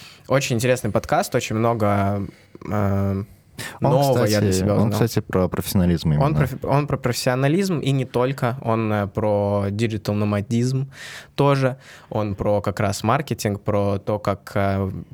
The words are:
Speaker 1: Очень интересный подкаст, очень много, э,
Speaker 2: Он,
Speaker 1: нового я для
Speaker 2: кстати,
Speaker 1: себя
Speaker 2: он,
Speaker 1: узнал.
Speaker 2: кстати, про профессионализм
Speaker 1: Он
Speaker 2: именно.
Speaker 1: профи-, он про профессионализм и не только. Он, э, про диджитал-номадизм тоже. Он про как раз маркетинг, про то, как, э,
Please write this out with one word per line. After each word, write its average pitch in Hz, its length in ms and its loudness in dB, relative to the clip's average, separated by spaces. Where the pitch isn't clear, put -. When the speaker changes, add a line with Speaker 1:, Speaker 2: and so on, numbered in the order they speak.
Speaker 1:
Очень 135 280 0
интересный 120 340 0
подкаст, 151 440 0
очень 117 220 -2
много, 101 680 0
э, 98 640 0
Speaker 2:
Он, 139 100 2
Speaker 1:
нового 131 360 4
я 104 140 2
для 104 100 2
Speaker 2:
кстати, - 20 2
Speaker 1:
себя 104 100 2
Speaker 2:
он, 104 160 2
Speaker 1:
узнал. - 20 0
Speaker 2:
кстати, 110 280 0
про 92 280 0
профессионализм 87 640 0
Speaker 1:
Он - 40 4
Speaker 2:
именно. 143 200 2
Speaker 1:
профи-, 135 320 0
он 143 200 2
про 139 120 -2
профессионализм 139 800 0
и 135 140 -2
не 135 120 0
только. 127 580 -2
Он, 113 300 0
э, 104 140 0
про 101 640 0
диджитал-номадизм 107 1200 0
тоже. 135 400 2
Он 107 240 -2
про 104 260 0
как 101 200 -2
раз 98 220 0
маркетинг, 113 600 0
про 101 360 0
то, 107 200 -4
как, - 360 -4
э, 98 360 0